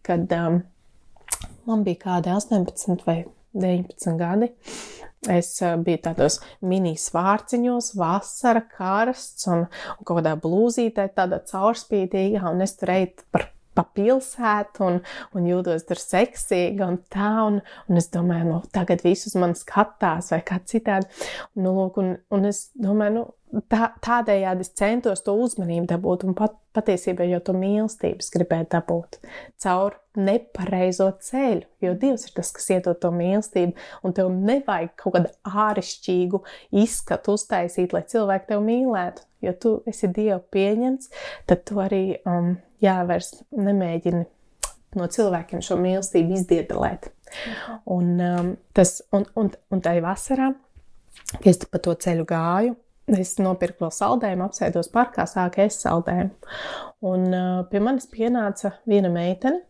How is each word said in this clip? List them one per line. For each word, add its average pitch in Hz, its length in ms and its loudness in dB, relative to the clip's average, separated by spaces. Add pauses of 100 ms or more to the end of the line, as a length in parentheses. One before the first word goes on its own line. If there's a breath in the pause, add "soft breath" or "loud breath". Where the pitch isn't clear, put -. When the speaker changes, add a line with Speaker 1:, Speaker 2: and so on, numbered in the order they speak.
Speaker 1:
kad, 175 340 0
um, 170 240 2 (1000)
man 220 260 0
bija 175 160 -4
kādi 180 320 0
astoņpadsmit 190 720 0
vai 165 140 0 (340)
deviņpadsmit 180 640 -2
gadi, 202 320 0 (800 loud breath)
es, 175 320 2
eh, 175 160 0
biju 170 260 0
tādos 160 360 2 (220 loud breath)
mini 185 340 0
svārciņos, 233 1000 0
vasara, 202 720 0
karsts 202 800 -2
un, 170 180 2
un - 420 -14
kaut 170 140 0
kādā 156 160 0
blūzītē, 214 760 2
tādā 185 320 0
caurspīdīgā, 196 1000 0
un 175 200 0
es 190 120 -6
tur 180 180 -2
eju 185 160 2 (200)
par, - 180 -2 (240)
pa 180 100 2
pilsētu 214 1000 0
un, 180 160 2 (320 loud breath)
un 175 160 0
jūtos 175 340 0
tur - 160 -4
seksīga 190 880 0
un 180 120 -2 (120)
tā, 202 200 0 (120)
un, 208 160 2 (300 loud breath)
un 175 100 6
es 170 80 0
domāju, 170 400 0
"Nu, 165 140 0 (100)
tagad 175 320 0
visus 196 320 0
man 175 200 2
skatās 185 760 -2
vai 165 100 0
kā 180 220 -6
citādi." 196 460 0 (460 loud breath)
Nu, 185 200 2
lūk, 190 240 0
un, 185 160 0 (140)
un 196 160 2
es 202 260 -4
domāju, 214 460 0
nu, 233 80 -4 (360)
tā, 226 280 0 (100)
tādējādi 196 680 2
es - 80 -16
centos 214 500 0
to 202 120 0
uzmanību 180 540 0
dabūt 180 360 0
un 185 120 0
pat, 214 180 0 (160)
patiesībā 180 560 0
jau 180 120 0
to 180 160 -2
mīlestību 196 680 -2
es - 100 -10
gribēju 170 340 0
dabūt 170 520 -4 (380 loud breath)
caur 196 380 0 (180)
nepareizo 190 960 0 (100)
ceļu, 254 460 -2 (160)
jo 180 160 0
Dievs 247 320 0
ir - 80 -20
tas, - 160 -6
kas - 180 -10
iedod 180 300 0
to 175 120 0
mīlestību, 175 640 0 (240 loud breath)
un 185 160 -2
tev 185 160 2
nevajag 190 640 0
kaut 190 220 0
kādu 175 140 2 (100)
ārišķīgu 190 1000 0 (300 loud breath)
izskatu - 640 2
uztaisīt, 180 600 -2
lai 170 80 0
cilvēki 196 480 0
tev 208 120 0
mīlētu, 226 600 -2 (140)
jo 180 160 -2
tu 220 180 2 (100)
esi 208 280 -2
Dieva 208 300 0
pieņemts, 220 720 0 (320 loud breath)
tad 175 240 0
tu 202 160 -2
arī, 196 200 0 (180)
um, 175 340 0 (200)
jā, 190 280 4
vairs 175 300 -2 (140)
nemēģini 175 760 0 (720)
no 175 180 -2
cilvēkiem 180 520 -2
šo 180 160 -2
mīlestību 185 600 2
izdiedelēt. - 720 0
Speaker 2:
Mhm. - 760 -12
Speaker 1:
Un, 180 320 2
um, 175 380 0 (140)
tas, - 380 4
un, 202 240 2
un, 214 200 0 (140)
un 190 180 -2
tai 170 160 2
vasarā, 262 540 0 (760)
kad - 240 4
es 180 80 6
pa - 200 -6
to 170 160 0
ceļu 165 320 -2
gāju, 175 480 0 (320)
es 185 300 0
nopirku 185 480 0
vēl 165 80 -6
saldējumu, 202 540 0
apsēdos 175 460 -2
parkā, 226 360 2
sāku 185 360 2
ēst 208 200 -4
saldējumu. 175 480 0 (720 loud breath)
Un, 185 240 2
uh, 180 380 0
pie 202 160 0
manis 262 260 0
pienāca 220 640 -2 (140)
viena 196 240 4
meitene 185 560 0